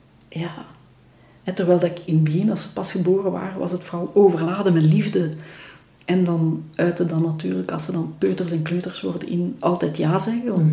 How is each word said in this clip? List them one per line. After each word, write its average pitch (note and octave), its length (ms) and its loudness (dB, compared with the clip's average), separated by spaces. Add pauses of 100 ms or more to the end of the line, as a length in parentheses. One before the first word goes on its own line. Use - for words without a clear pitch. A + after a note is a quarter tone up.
(300)
ja. E3 220 -8 (920)
Hè, F#3 100 -6
terwijl F3+ 260 4
dat E3+ 100 2
ik E3 160 -8
in E3+ 80 0
het D#3+ 100 6
begin, F3 260 2
als F#3+ 120 -2
ze - 120 -14
pas - 180 -6
geboren F#3+ 400 0
waren, F#3 280 -8
was F3 120 -4
het F3+ 120 -6
vooral F3 300 -8
overladen F#3 600 4
met D#3+ 100 6
liefde. E3+ 500 2 (720)
En F#3 180 2
dan D#3+ 400 0 (120)
uiten E3+ 320 0
dan D#3+ 140 0
natuurlijk, F#3 500 -4
als E3 140 -6
ze F3+ 60 -6
dan E3 260 -4
peuters F#3 340 -2
en D#3+ 100 0
kleuters F3 400 -4
worden, F3 280 -6
in F3 300 -2
altijd F3 380 -2
ja E3 220 2
zeggen. A#3+ 320 -2
Want D#3+ 220 4